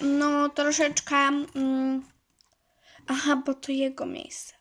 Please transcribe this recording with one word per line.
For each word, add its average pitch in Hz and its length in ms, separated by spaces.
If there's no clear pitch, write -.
no, 285 480
troszeczkę, 294 680
mm, 269 920
aha, 277 380
bo 277 80
to - 180
jego 269 340
miejsce. - 560